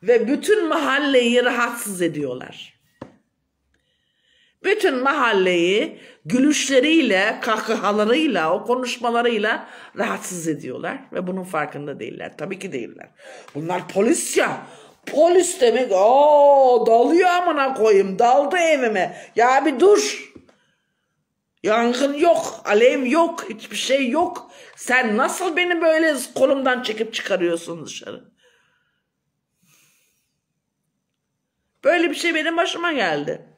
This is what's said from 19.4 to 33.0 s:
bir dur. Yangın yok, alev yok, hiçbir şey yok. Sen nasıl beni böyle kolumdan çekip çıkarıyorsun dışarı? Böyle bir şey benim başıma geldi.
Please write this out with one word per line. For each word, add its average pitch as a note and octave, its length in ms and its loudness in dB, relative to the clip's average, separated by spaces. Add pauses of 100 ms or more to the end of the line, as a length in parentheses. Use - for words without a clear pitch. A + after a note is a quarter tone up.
bir C4+ 140 0
dur. - 520 2 (1300)
Yangın A#3+ 520 0
yok, D#4+ 500 0
alev B3 420 2
yok, E4 420 0
hiçbir - 280 -14
şey C4 340 -2
yok. E4+ 400 -4 (260)
Sen A#3+ 400 -2
nasıl D#4+ 400 -2
beni F4 240 -2
böyle D#4+ 340 2 (200)
kolumdan C4 480 0
çekip A3 320 -8
çıkarıyorsun E3+ 720 -4
dışarı? - 380 -16 (3500)
Böyle E4 260 2
bir D4+ 40 -6
şey E4+ 200 -4
benim D#4+ 220 -2
başıma E4+ 360 -2
geldi. D#3+ 640 -4